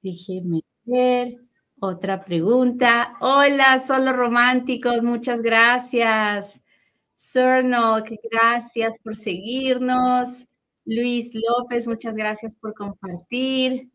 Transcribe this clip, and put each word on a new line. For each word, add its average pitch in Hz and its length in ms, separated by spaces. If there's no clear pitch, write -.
Déjeme 175 560
ver. 247 580
Otra 190 440
pregunta. 233 960
Hola, 277 580
solo 262 340
románticos, 247 880
muchas 240 400
gracias. 226 1200
Sernok, 247 960
gracias 226 720
por 214 120
seguirnos. 254 1300
Luis 240 480
López, 240 540
muchas 226 280
gracias 214 400
por 214 200
compartir. 247 1200